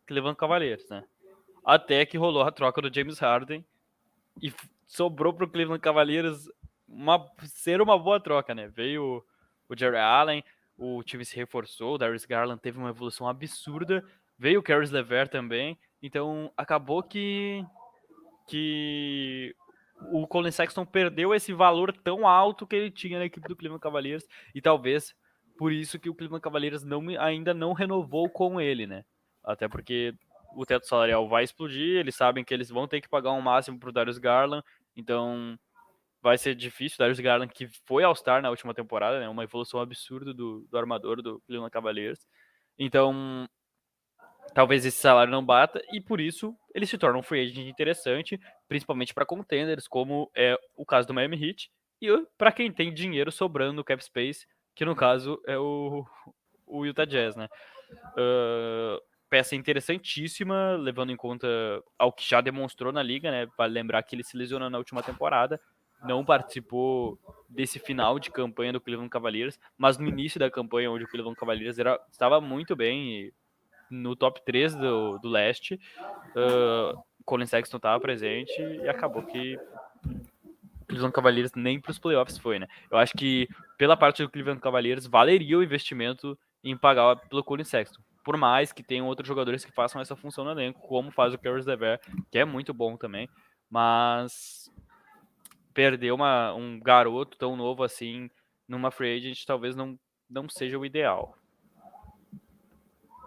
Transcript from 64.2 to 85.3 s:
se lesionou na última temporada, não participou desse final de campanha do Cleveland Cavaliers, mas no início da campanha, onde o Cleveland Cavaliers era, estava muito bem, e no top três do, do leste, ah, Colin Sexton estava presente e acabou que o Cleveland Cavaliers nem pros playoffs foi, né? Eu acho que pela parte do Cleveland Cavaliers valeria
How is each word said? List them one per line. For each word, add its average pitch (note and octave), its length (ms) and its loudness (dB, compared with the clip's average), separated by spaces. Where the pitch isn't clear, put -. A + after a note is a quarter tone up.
se - 140 -16
lesionou B2+ 320 -6
na B2 80 -6
última B2 240 -8
temporada, C3+ 580 0
não B2+ 200 -2
participou B2+ 960 0
desse B2+ 300 -6
final B2+ 400 0
de C#3 100 -12
campanha A#2+ 420 -4
do B2 80 -4
Cleveland A#2+ 300 -8
Cavaliers, A#2 500 -4
mas C3+ 200 6
no D3+ 100 -6
início D3 320 -4
da C3+ 100 2
campanha, A#2+ 420 -2
onde A#2 140 -6
o - 20 -12
Cleveland A#2 280 -10
Cavaliers A2+ 440 -4
era, A#2+ 200 2
estava C3+ 280 4
muito D3+ 360 -6
bem, B2 360 -2
e G2+ 220 -12
no B2 260 -8
top B2+ 300 0
três C#3+ 300 2
do, A2+ 420 0
do A2+ 100 -12
leste, A#2 520 0
ah, B2 580 2
Colin B2 220 -2
Sexton A#2+ 300 0
estava A2+ 220 2
presente A#2 600 -4
e D#3 260 -8
acabou - 360 -4
que B2+ 360 -8
o - 840 -16
Cleveland B2+ 260 -4
Cavaliers B2 420 4
nem B2+ 260 -2
pros D#3+ 160 -10
playoffs C#3+ 400 0
foi, A2 220 -4
né? F#2 80 -10
Eu A2 60 2
acho A#2+ 160 6
que C3 340 0
pela D3+ 200 8
parte D3+ 260 4
do C#3+ 60 -4
Cleveland C#3 320 -8
Cavaliers B2+ 440 0
valeria D3 520 6